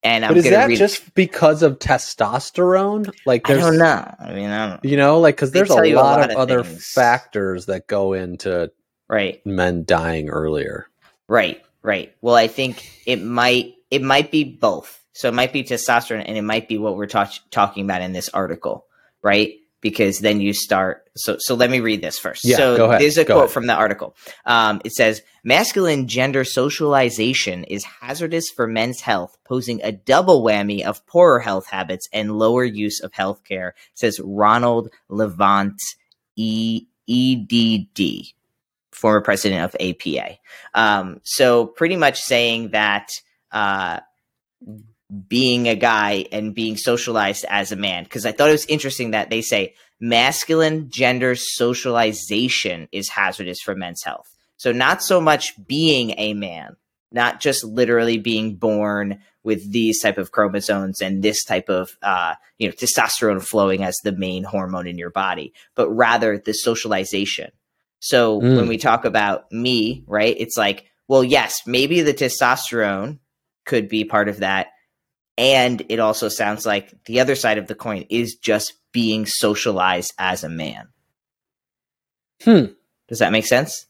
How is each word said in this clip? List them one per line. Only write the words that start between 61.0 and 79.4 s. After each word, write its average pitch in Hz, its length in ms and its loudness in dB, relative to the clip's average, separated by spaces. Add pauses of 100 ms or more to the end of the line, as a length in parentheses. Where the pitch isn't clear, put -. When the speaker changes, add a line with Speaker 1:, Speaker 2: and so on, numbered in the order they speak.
Speaker 1:
and 95 220 -4
this 104 220 0
type 92 240 -4
of, 92 340 -4
uh, 90 320 -2 (240)
you - 80 -2
know, 85 80 -4
testosterone 110 680 0
flowing 98 420 0
as 92 180 -4
the 104 100 -4
main 92 300 -6
hormone 92 460 -8
in 87 100 -12
your 87 120 -12
body, 90 420 -6 (240)
but 117 140 0
rather 113 460 2
the 107 160 -8
socialization. 101 1000 -4 (480)
So 113 400 2
Speaker 2:
Mm. 123 160 6
Speaker 1:
when 117 120 4
we 113 80 -2
talk 113 280 2
about 104 480 -2
me, 120 560 -2
right, 104 300 0
it's 113 180 -6
like, 101 300 -2 (200)
well, 135 160 4
yes, 127 420 0
maybe 139 360 0
the 147 140 2
testosterone 120 1040 -2 (460)
could 107 240 -2
be 110 160 -2
part 104 240 0
of 101 120 -8
that. 95 280 -2 (720)
And 123 500 2
it 113 120 -2
also 110 280 0
sounds 107 380 -4
like 101 260 -4 (120)
the 120 160 -2
other 131 160 2
side 107 220 0
of 98 100 -10
the 110 60 -8
coin 104 340 -10
is 117 280 -4
just - 360 -2 (200)
being 110 340 -2
socialized 95 920 -2